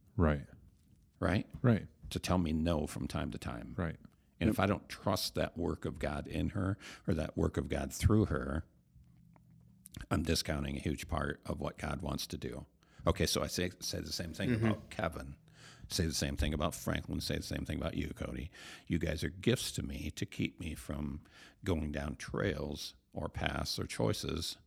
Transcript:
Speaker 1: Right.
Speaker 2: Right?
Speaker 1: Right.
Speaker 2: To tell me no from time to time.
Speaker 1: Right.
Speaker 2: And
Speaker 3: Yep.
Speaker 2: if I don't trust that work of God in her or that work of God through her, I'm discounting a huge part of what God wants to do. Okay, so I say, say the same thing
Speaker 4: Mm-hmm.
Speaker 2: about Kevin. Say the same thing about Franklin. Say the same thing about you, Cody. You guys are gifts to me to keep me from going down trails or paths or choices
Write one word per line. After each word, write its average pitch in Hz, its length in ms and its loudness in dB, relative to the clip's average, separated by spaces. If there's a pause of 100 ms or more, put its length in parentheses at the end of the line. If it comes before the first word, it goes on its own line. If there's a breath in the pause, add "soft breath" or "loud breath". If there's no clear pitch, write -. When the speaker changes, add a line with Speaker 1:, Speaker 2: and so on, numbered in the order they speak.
(160)
Speaker 1:
Right. 76 280 6 (720)
Speaker 2:
Right? 92 280 2 (160)
Speaker 1:
Right. 117 240 6 (240)
Speaker 2:
To - 80 -2
tell 92 200 4
me 80 140 4
no 78 340 4
from - 200 -4
time 76 240 -2
to - 80 -8
time. - 380 -8
Speaker 1:
Right. 85 200 -2 (440)
Speaker 2:
And 92 80 6
Speaker 3:
Yep. 104 60 4
Speaker 2:
if 98 60 2
I 98 60 8
don't 98 220 2
trust - 460 -2
that - 220 0
work 82 280 -2
of 78 140 -4
God 73 280 -2
in 80 240 0
her 98 280 0 (280 loud breath)
or 92 80 2
that 78 220 -2
work 85 200 4
of - 120 0
God 71 240 0
through 107 340 6
her, 69 380 0 (1500)
I'm 80 120 4
discounting 71 540 0
a - 40 -4
huge - 280 -2
part 73 380 -2
of 76 140 -4
what 76 180 -4
God 73 240 -4
wants 71 260 -2
to 78 100 -6
do. 65 280 -6 (400 soft breath)
Okay, 85 200 4
so - 160 2
I - 40 0
say, 90 240 0 (100)
say - 200 -6
the 80 120 -6
same 85 200 -6
thing 113 180 -2
Speaker 4:
Mm-hmm. 113 160 4
Speaker 2:
about - 240 0
Kevin. - 460 -4 (520 loud breath)
Say 85 180 2
the 73 80 0
same 69 220 0
thing 76 180 2
about 78 200 0
Franklin. - 460 -2
Say 80 160 -2
the 78 60 -4
same - 220 -4
thing 78 140 -4
about 85 180 -2
you, - 180 -2
Cody. - 360 -6 (360 loud breath)
You 85 120 2
guys 80 260 0
are 78 60 0
gifts 104 420 2
to - 100 -2
me 71 340 -4
to - 80 -4
keep - 360 -4
me 78 140 -4
from 73 460 -6 (440 loud breath)
going 78 280 0
down 73 240 -4
trails - 800 -4 (180)
or - 160 -6
paths - 500 -2
or - 80 -2
choices - 680 -2 (100)